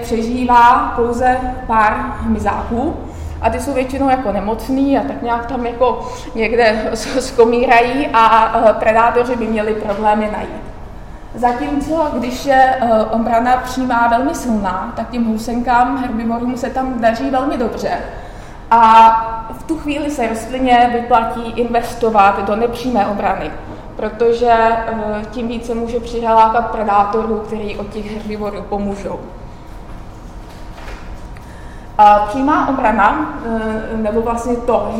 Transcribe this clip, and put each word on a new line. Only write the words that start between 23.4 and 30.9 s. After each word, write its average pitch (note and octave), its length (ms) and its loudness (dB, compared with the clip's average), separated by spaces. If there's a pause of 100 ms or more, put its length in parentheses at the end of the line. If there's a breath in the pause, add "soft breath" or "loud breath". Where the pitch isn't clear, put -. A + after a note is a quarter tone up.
protože, A#3 540 0
eh, A3+ 800 0
tím A#3 180 -6
více A#3 260 -6
může A#3 260 -4
přilákat A3+ 720 2
predátorů, G#3+ 640 0 (100)
který G#3 300 -8
od G3+ 120 -8
těch G#3+ 280 -10
herbivorů G#3+ 460 -6
pomůžou. G3 580 -6 (2750 loud breath)